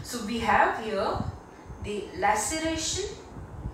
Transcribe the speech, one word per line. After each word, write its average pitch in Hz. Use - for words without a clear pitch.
So 226
we 233
have 226
here 208
the 202
laceration 330